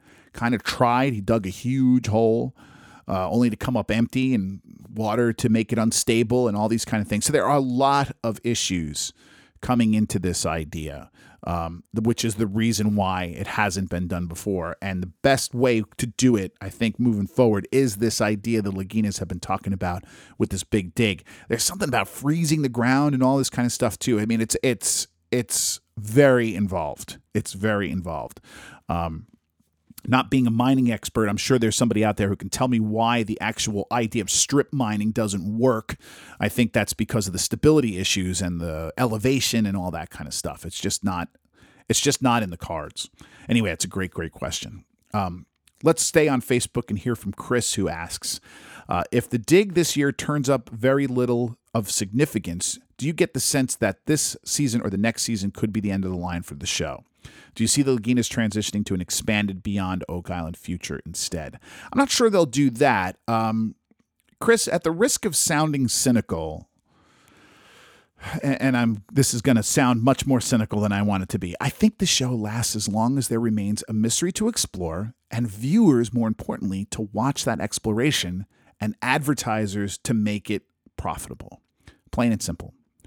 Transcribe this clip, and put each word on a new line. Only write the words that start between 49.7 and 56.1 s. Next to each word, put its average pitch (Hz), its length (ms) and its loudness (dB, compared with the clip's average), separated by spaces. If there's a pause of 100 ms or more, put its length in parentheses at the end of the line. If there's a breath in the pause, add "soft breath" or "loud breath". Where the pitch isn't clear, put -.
this 165 220 0
year 139 160 2
turns 147 360 -4
up 131 220 0
very 135 380 2
little 123 500 0 (160)
of 110 160 -2
significance, 101 880 -2 (180)
do 135 100 -6
you 170 60 0
get 160 220 0
the 131 60 -4
sense 135 340 0
that - 320 -2
this - 380 0
season 120 360 0
or 101 100 -2
the 95 60 -2
next 110 260 0
season 101 280 -2
could 110 220 -4
be 107 80 -2
the 101 100 0
end 95 140 0
of 92 80 -4